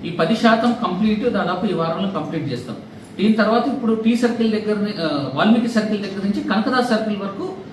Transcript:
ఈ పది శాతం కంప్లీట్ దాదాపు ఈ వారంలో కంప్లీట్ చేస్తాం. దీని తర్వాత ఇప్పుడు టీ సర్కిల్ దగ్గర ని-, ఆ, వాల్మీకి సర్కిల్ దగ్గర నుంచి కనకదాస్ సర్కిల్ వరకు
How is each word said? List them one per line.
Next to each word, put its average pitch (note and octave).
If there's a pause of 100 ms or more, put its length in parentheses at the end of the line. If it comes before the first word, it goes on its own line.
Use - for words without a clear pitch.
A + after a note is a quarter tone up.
ఈ E3+
పది E3+
శాతం A3+
కంప్లీట్ G#3+
దాదాపు F#3
ఈ F#3
వారంలో E3
కంప్లీట్ C#3+
చేస్తాం. A2+ (420)
దీని G#3+
తర్వాత A3+
ఇప్పుడు A3+
టీ A3+
సర్కిల్ A3+
దగ్గర G#3
ని-, G3+
ఆ, C#3+
వాల్మీకి A3
సర్కిల్ G3+
దగ్గర G3
నుంచి G3+
కనకదాస్ A3+
సర్కిల్ G#3
వరకు G3 (200)